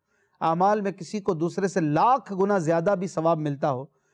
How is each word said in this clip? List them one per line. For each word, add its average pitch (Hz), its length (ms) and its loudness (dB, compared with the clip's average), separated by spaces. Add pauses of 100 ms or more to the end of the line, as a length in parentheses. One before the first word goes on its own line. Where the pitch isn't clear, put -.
(420)
اعمال 185 400 2
میں 196 100 -2
کسی 196 280 -8
کو 196 140 0
دوسرے 170 340 -2
سے 180 140 -2
لاکھ 190 520 2
گنا 196 240 2
زیادہ 170 420 2
بھی 190 80 -6
ثواب 160 320 0
ملتا 147 320 -2
ہو 131 140 -4 (280)